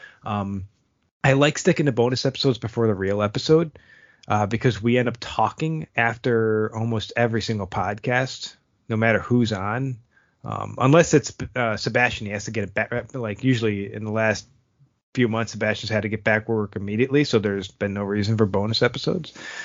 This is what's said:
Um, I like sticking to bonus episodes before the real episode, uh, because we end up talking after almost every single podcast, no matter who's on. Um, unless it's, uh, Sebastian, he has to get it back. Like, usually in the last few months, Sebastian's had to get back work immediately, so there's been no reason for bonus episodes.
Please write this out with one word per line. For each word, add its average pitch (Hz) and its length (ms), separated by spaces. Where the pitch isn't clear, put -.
Um, 98 380
I 135 80
like 143 240
sticking 165 300
to 139 40
bonus 123 340
episodes 135 320
before 113 300
the 107 80
real 98 260
episode, 156 560
uh, 107 160
because 104 360
we 117 160
end 123 120
up 120 100
talking 156 760
after 113 800
almost 113 440
every 117 240
single 101 260
podcast, 110 880
no 117 80
matter 110 240
who's 120 320
on. 113 460
Um, 104 320
unless 143 360
it's, - 200
uh, 117 220
Sebastian, 113 520
he 98 40
has 104 140
to 117 60
get 110 120
it 92 100
back. 117 400
Like, 113 300
usually 110 500
in 110 120
the 107 60
last 110 360
few 123 140
months, 113 240
Sebastian's 107 400
had 107 100
to 107 80
get 107 140
back 110 260
work 107 260
immediately, 117 480
so 135 140
there's 98 320
been 101 240
no 101 100
reason 104 320
for 107 120
bonus 101 340
episodes. 135 500